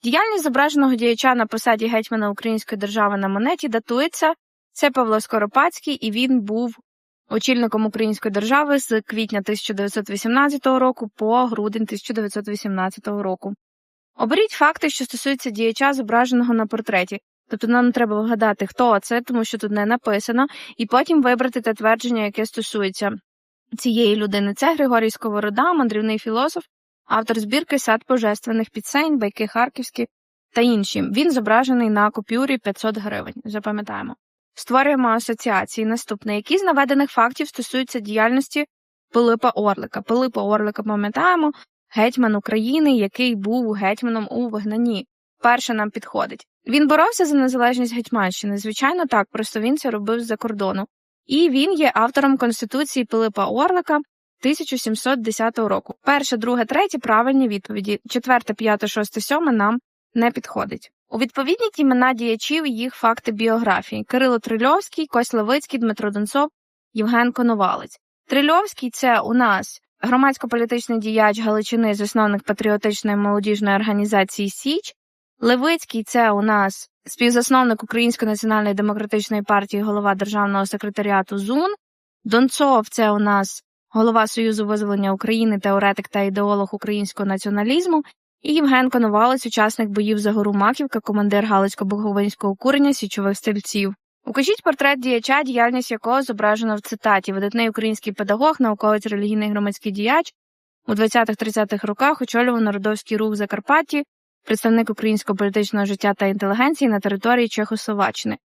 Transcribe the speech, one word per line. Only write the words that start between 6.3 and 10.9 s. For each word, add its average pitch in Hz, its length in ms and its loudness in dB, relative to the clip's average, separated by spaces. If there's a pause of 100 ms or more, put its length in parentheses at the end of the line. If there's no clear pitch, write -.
був 226 360 -6 (540)
очільником 220 560 0
української 214 460 -2
держави 277 460 2
з 226 220 -2
квітня 214 420 -4
тисяча 208 320 -4
дев'ятсот 202 360 -4
вісімнадцятого 262 680 0
року 254 380 0